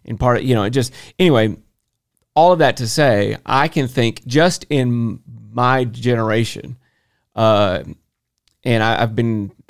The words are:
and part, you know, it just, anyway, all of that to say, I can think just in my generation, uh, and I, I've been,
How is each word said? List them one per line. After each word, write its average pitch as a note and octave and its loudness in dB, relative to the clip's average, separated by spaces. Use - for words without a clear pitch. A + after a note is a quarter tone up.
and A2 -10
part, B2 2
you B2+ 0
know, G#2+ 2
it G#2 -2
just, B2 -2
anyway, A#2+ 2
all E3+ 6
of E3+ 2
that C3+ 2
to A#2+ -6
say, G#2+ 2
I C#3 0
can C#3 -2
think A#2 -2
just D#3 0
in A#2+ -2
my B2 0
generation, A#2 -4
uh, G#2 2
and A#2 0
I, A2+ 0
I've A2 -4
been, A2+ -2